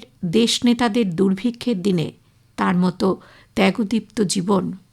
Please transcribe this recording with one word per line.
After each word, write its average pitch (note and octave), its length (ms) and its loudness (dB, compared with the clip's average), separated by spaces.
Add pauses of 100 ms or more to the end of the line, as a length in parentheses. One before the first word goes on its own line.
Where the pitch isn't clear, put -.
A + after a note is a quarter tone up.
(260)
দেশনেতাদের A3+ 880 2
দুর্ভিক্ষের F#3+ 680 0
দিনে F3 300 0 (440)
তার F#3+ 220 0
মতো F3+ 440 0 (340)
ত্যাগদীপ্ত G#3 680 0
জীবন F#3 520 -2 (200)